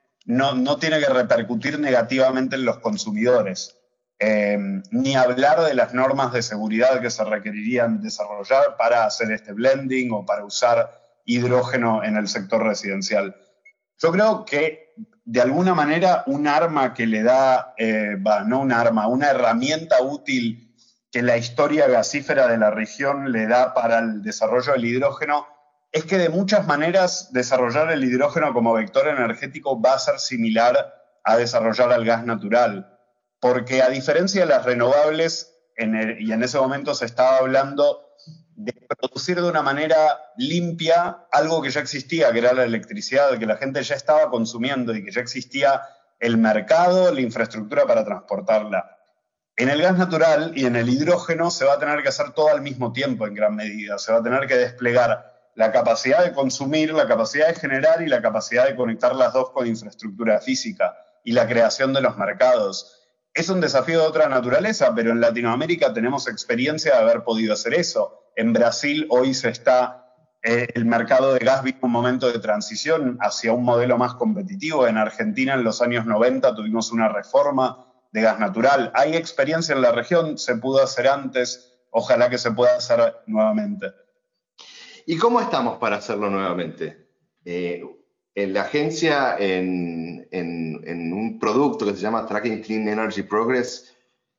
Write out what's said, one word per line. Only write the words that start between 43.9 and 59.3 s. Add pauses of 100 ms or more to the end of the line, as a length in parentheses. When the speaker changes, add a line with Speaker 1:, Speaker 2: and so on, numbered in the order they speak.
Speaker 1:
estaba
consumiendo
y
que
ya
existía (380)
el
mercado,
la
infraestructura
para
transportarla. (600)
En
el
gas
natural
y
en
el
hidrógeno
se
va
a
tener
que
hacer
todo
al
mismo
tiempo
en
gran
medida.
Se
va
a
tener
que
desplegar
la
capacidad
de
consumir,
la
capacidad
de
generar
y
la
capacidad
de
conectar
las